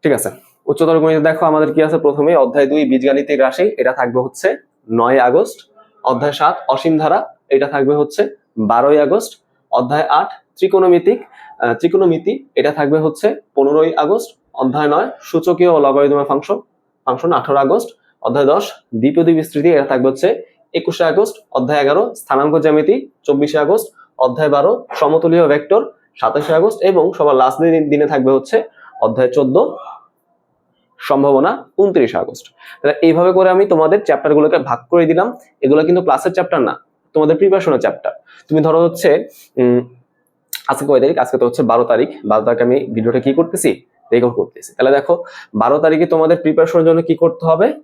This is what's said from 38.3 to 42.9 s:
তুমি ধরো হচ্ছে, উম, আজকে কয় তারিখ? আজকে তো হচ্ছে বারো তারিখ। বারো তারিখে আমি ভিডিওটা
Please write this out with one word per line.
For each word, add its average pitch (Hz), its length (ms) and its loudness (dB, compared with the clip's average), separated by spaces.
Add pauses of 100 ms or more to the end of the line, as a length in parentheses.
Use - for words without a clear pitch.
তুমি 156 120 0
ধরো 160 220 2
হচ্ছে, 170 260 0 (480)
উম, 123 240 2 (840)
আজকে - 180 -4
কয় 139 160 2
তারিখ? 147 160 0
আজকে 127 200 -2
তো 127 80 0
হচ্ছে 120 180 -2
বারো 117 200 2
তারিখ। 117 260 0 (160)
বারো 107 200 0
তারিখে 120 180 0
আমি 123 220 2
ভিডিওটা 113 340 -2